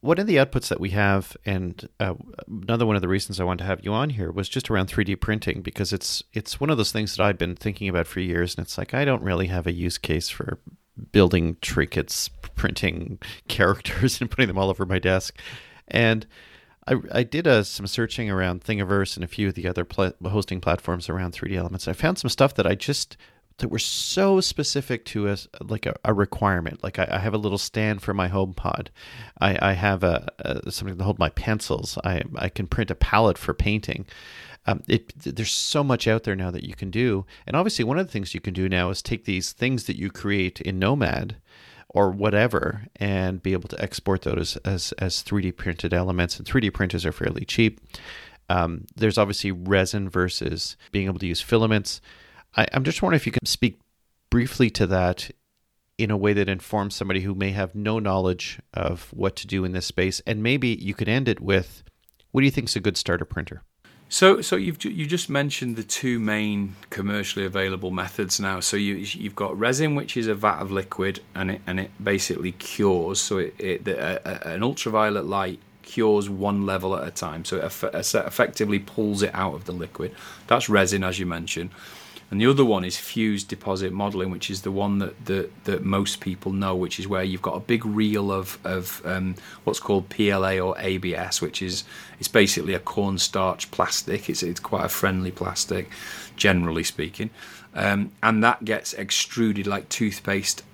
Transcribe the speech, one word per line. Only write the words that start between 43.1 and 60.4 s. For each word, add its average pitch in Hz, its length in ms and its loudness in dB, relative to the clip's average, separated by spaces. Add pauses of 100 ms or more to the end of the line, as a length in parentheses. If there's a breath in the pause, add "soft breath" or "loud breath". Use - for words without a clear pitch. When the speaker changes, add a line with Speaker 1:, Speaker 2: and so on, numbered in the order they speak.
Speaker 1:
be 95 120 0
able 87 160 -2
to - 120 -8
export - 420 -2
those - 420 -2
as, 95 260 -2
as, - 80 -8
as 92 240 -2
three 101 200 0
D 90 100 0
printed - 420 -2
elements. 90 440 2
And - 60 -10
three - 160 2
D 104 100 2
printers 90 360 0
are 82 60 0
fairly - 320 -4
cheap. - 340 2 (720 loud breath)
Um, 87 380 0 (100)
there's 110 200 2
obviously 101 360 2
resin 92 560 2
versus - 680 -2 (140 loud breath)
being 98 160 0
able 95 140 -2
to 95 60 -4
use 85 140 -2
filaments. 110 600 4 (560 loud breath)
I, - 160 6
I'm 131 100 2
just 151 200 0
wondering 185 140 4
if - 100 2
you 120 60 -2
can - 140 -2
speak - 320 0 (520)
briefly 120 400 4
to 104 180 2
that 90 420 2 (680)
in 107 120 0
a 107 60 2
way 104 160 4
that 101 160 4
informs 98 480 -2
somebody 95 240 -2
who 98 140 -2
may 98 160 -2
have 95 240 -2
no 107 260 0
knowledge 95 600 0 (120)
of 85 400 -4
what 95 240 -2
to - 100 -10
do 95 180 -2
in 92 60 -2
this 92 160 -4
space. 92 400 0
And 107 160 -2